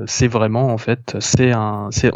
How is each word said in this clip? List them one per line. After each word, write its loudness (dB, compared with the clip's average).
c'est 0
vraiment, 0
en 0
fait, -4
c'est 2
un, -2
c'est, 2